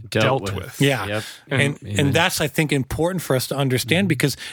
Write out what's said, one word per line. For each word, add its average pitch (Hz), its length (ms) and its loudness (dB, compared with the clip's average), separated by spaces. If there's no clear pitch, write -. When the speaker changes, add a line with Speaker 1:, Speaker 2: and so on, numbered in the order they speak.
Speaker 1:
Dealt 110 120 2
Speaker 2:
dealt 127 200 2
Speaker 1:
with. 101 120 -4
Speaker 2:
with. - 260 -6
Speaker 3:
Yeah. 135 260 2
Speaker 1:
Yep. 104 180 -4
Speaker 3:
And, 139 320 0
Speaker 1:
Amen. 101 160 -8
Speaker 3:
and 143 160 4
that's, 170 260 2
I 160 80 0
think, 156 240 0
important 156 500 0
for 135 140 0
us 127 120 -2
to 143 80 -4
understand, 139 480 2
Speaker 1:
Mm-hmm. 190 40 2
Speaker 3:
because 131 280 0